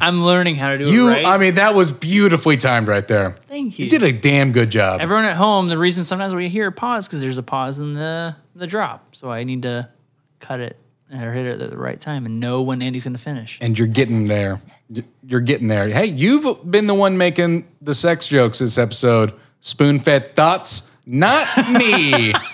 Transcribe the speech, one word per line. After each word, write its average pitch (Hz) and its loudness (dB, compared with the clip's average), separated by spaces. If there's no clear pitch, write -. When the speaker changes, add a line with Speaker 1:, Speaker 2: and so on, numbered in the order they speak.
Speaker 1:
I'm 175 2
learning 175 2
how 139 -2
to 139 -2
do 143 0
Speaker 2:
You, 240 6
Speaker 1:
it 240 6
right. 160 2
Speaker 2:
I 190 6
mean, 185 2
that 208 2
was 175 4
beautifully 165 2
timed 120 0
right 101 -2
there. 98 0
Speaker 1:
Thank 277 -10
you. - -6
Speaker 2:
You - -6
did 302 4
a 160 4
damn 139 2
good 113 2
job. 95 0
Speaker 1:
Everyone 202 0
at 180 -2
home, 196 2
the 165 -2
reason 175 0
sometimes 190 -6
we 180 -4
hear 208 -2
a 185 -4
pause 233 -6
'cause 147 -8
there's 131 -6
a 127 -8
pause 135 -6
in 147 -8
the, 160 -8
the 175 -12
drop. 180 -8
So 131 -12
I 117 -6
need 127 -6
to 120 -6
cut 131 -12
it 120 -12
or 117 -10
hit 127 -6
it 120 -8
at - -10
the - -14
right 127 -10
time 143 -8
and 113 -6
know 123 -2
when 127 -4
Andy's 127 -6
gonna 123 -8
finish. 120 -12
Speaker 2:
And 113 0
you're 113 2
getting 113 0
there. 101 -2
Y-, 117 -10
you're 123 -2
getting 120 0
there. 104 0
Hey, 190 0
you've 202 0
been 208 2
the 202 2
one 196 2
making 175 0
the 147 -6
sex 165 0
jokes 120 2
this 123 0
episode. 113 2
Spoon-fed 143 0
thoughts, 170 0
not 196 2
me. 180 2
Speaker 1:
<laughs> - -8